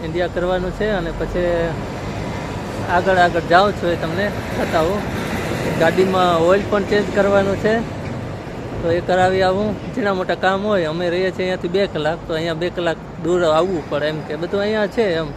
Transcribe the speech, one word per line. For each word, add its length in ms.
ઇન્ડિયા 220
કરવાનું 440
છે 200
અને 280
પછી 500
આગળ 240
આગળ 240
જાઉં 220
છું 180
એ 60
તમને 340
બતાવું. 640
ગાડીમાં 600
ઓઇલ 200
પણ 120
ચેન્જ 320
કરવાનું 420
છે 240
તો 80
એ 100
કરાવી 420
આવું. 520
ઝીણા 200
મોટા 200
કામ 280
હોય, 220
અમે 260
રહીએ 200
છીએ 80
અહીંયાથી 300
બે 180
કલાક, 320
તો 60
અહીંયા 200
બે 160
કલાક 260
દૂર 200
આવવું 460
પડે 160
એમ 140
કે 160
બધું 240
અહીંયા 260
છે 160
એમ. 240